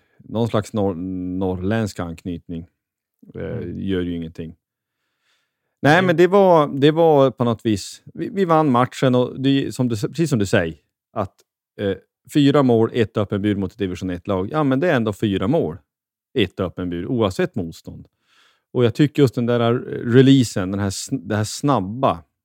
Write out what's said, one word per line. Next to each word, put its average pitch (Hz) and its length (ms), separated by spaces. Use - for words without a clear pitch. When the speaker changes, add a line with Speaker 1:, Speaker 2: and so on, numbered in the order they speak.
Speaker 1:
någon 113 300
slags 107 240
norr-, 98 220
norrländsk 95 600
anknytning, 85 680
eh, 90 80
Speaker 2:
Mm. 87 380
Speaker 1:
gör 95 200
ju 87 160
ingenting. 82 380
Nej, 139 120
Speaker 2:
Mm. 185 120
Speaker 1:
men 170 100
det 180 100
var, 180 420
det 139 220
var 151 400
på - 140
något 120 220
vis... - 360
Vi, 165 140
vi 196 160
vann 156 260
matchen 127 440
och 127 260
det, 135 340
som 127 140
du, 113 80
precis 147 340
som 135 80
du 101 80
säger, 85 300
att, 104 220
eh, 98 160
fyra 143 280
mål, 113 300
ett 113 240
öppen 104 260
bur 104 140
mot 95 160
ett - 60
division 92 320
ett-lag. 92 400
Ja, 156 140
men 131 160
det 180 100
är 147 60
ändå 110 160
fyra 98 360
mål, 120 280
ett 101 220
öppen 90 300
bur, 87 160
oavsett 120 480
motstånd. 85 540
Och 127 120
jag 110 100
tycker 147 280
just 127 120
den 120 120
där, 120 140
eh, 123 40
releasen, 127 580
den 98 100
här 101 100
sn-, - 380
det 104 80
här 107 80
snabba, 110 800